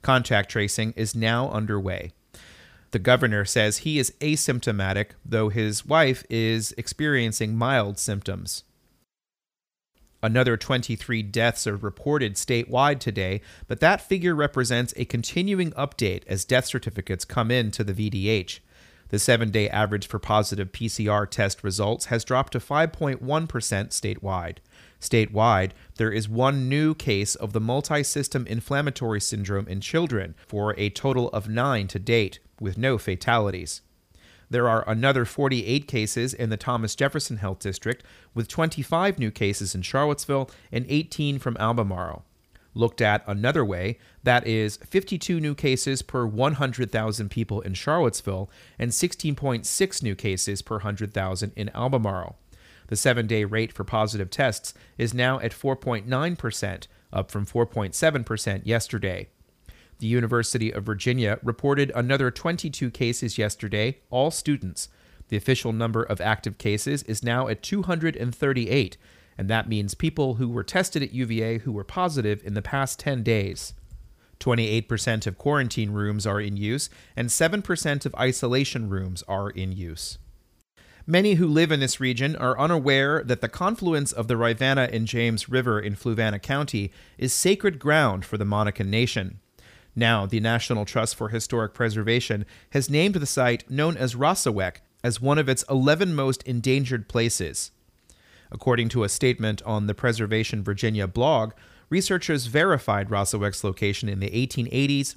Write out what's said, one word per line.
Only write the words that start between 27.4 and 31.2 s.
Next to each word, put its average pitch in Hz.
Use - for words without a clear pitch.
the 110
multi-system 139
inflammatory 120
syndrome 101
in 95
children, 117
for 104
a 104
total 123